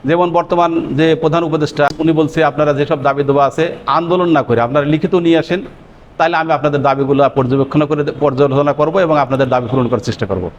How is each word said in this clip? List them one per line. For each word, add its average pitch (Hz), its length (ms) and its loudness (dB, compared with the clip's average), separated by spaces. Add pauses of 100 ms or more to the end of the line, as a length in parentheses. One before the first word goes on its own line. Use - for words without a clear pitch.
যেমন 170 260 0
বর্তমান 170 640 0
যে 160 200 2
প্রধান 160 280 0
উপদেষ্টা, 151 460 -2 (100)
উনি 160 120 2
বলছে, 160 320 0
"আপনারা 147 300 0
যেসব 143 300 -2
দাবি 139 200 0
দেওয়া 139 220 2
আছে 160 300 -2 (100)
আন্দোলন 170 440 0
না 143 140 2
করে 139 180 0
আপনারা 139 240 0
লিখিত 156 300 0
নিয়ে 165 220 4
আসেন, 165 240 -2 (560)
তাহলে 165 200 2
আমি 160 140 -2
আপনাদের 143 300 0
দাবিগুলো 139 540 2
পর্যবেক্ষণ 135 500 0
করে, 147 180 -2 (160)
পর্যালোচনা 143 540 2
করব 151 240 0
এবং 160 200 2
আপনাদের 135 320 0
দাবি 123 220 0
পূরণ 127 160 0
করার 113 120 0
চেষ্টা 113 260 -4
করব।" 92 340 -4